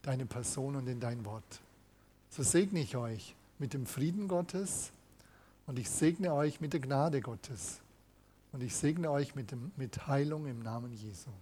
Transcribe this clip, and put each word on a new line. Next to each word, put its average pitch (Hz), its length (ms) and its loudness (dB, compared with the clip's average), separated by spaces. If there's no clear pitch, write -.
deine 131 240 0
Person 131 500 -2
und 127 100 -2
in 123 140 -2
dein 117 240 -2
Wort. 107 360 -8
So - 120 -2
segne 185 380 6
ich 135 160 -2
euch 113 380 -4
mit 143 160 -2
dem 135 120 -2
Frieden 175 420 0
Gottes 185 640 -2
und 131 120 -4
ich 113 100 -2
segne 170 440 4
euch 147 280 2
mit 151 120 -2
der 165 80 2
Gnade 139 400 4
Gottes - 600 -8
und 127 100 -4
ich 120 120 -2
segne 160 360 4
euch 143 240 2
mit 120 160 -6
dem, 131 260 -6
mit 131 300 -4
Heilung 147 400 2
im 120 140 -4
Namen 117 320 -4
Jesu. 107 380 -10